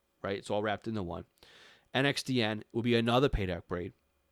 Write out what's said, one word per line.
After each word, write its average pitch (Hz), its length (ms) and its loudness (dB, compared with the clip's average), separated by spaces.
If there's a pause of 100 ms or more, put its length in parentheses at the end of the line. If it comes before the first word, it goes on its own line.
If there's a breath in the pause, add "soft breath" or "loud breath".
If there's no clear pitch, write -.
(220)
right? 98 160 -4
It's - 100 -16
all 104 140 -2
wrapped 104 260 -4
into 110 140 -4
one. 87 220 -8 (680 loud breath)
N 131 140 2
X 143 160 -2
D 127 200 0
N 107 300 -2
will 113 100 -2
be 120 120 4
another 120 340 6
paid 95 220 -2
upgrade. 87 420 -6 (400)